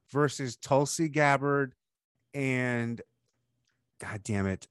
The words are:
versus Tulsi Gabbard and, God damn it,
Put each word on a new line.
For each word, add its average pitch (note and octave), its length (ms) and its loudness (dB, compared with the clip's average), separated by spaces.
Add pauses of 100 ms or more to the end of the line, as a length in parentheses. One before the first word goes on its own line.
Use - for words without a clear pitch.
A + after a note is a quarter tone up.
(100)
versus C3+ 460 -2
Tulsi D3 520 2
Gabbard C#3+ 680 2 (600)
and, B2 680 -2 (1000)
God G#2 240 -10
damn G2+ 220 0
it, F#2+ 240 -4